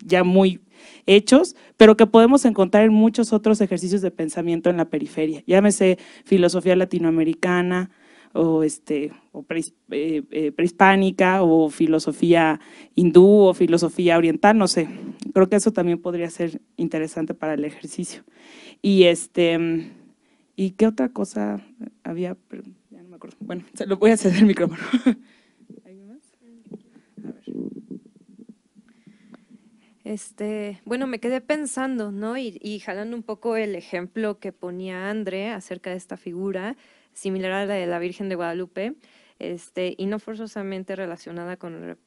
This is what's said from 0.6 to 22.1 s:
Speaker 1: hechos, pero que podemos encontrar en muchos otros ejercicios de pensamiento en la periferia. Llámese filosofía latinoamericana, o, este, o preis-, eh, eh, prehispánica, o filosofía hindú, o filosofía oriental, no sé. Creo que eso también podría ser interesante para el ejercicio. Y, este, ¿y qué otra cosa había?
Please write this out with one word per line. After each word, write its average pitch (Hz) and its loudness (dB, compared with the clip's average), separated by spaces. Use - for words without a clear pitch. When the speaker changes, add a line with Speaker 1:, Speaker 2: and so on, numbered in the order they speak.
Speaker 1:
hechos, 233 4
pero 220 10
que 226 6
podemos 233 6
encontrar 208 4
en 220 4
muchos 220 2
otros 214 2
ejercicios 185 -2
de 180 -2
pensamiento 165 -4
en 175 0
la 165 -2
periferia. 156 -6
Llámese 190 2
filosofía 180 2
latinoamericana, 180 -2
o, 160 0
este, 147 -6
o 156 -16
preis-, 165 -8
eh, 151 -6
eh, 151 -4
prehispánica, 190 2
o 160 4
filosofía 160 0
hindú, 185 8
o 180 4
filosofía 170 0
oriental, 170 2
no 190 2
sé. 165 -2
Creo 190 4
que 208 0
eso 208 0
también 170 -2
podría 170 -6
ser 165 -8
interesante 160 -6
para 156 -8
el 147 -6
ejercicio. - -14
Y, 196 4
este, 165 0
¿y 190 -4
qué 214 0
otra 240 -4
cosa 208 -8
había? 175 -8